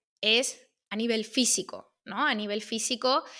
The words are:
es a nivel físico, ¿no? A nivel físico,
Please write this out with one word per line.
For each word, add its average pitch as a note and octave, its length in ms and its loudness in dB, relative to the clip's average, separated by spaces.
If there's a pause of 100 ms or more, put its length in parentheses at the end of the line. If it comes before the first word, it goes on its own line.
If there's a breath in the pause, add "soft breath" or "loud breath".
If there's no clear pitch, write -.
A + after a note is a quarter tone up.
(220)
es A3+ 480 0 (220)
a G3+ 40 -6
nivel A3+ 300 0
físico, - 720 0 (100)
¿no? A3+ 220 0
A C4+ 80 2
nivel G#3+ 260 -4
físico, B3+ 640 0 (160 loud breath)